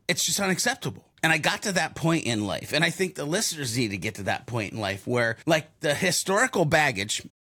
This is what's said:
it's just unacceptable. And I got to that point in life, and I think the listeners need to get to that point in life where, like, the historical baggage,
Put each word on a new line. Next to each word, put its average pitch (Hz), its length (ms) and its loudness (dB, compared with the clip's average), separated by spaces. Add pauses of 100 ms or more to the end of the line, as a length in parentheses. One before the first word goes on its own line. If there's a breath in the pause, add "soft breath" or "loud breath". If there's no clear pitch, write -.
it's - 200 0
just - 120 0
unacceptable. 190 640 -2 (180)
And 160 100 6
I 160 60 4
got 180 240 0
to 208 100 -2
that 175 220 0
point 165 300 2
in 104 220 0
life, - 280 -4
and 151 100 2
I 165 60 2
think 185 240 -4
the 147 100 -6
listeners 147 520 -2
need 123 160 2
to 101 40 -4
get 101 200 -6
to 104 80 -8
that 98 220 -2
point 113 280 -4
in 110 60 -4
life 98 260 -4
where, 117 400 0
like, 156 340 0
the 147 140 2
historical 190 720 2
baggage, 131 560 2 (220)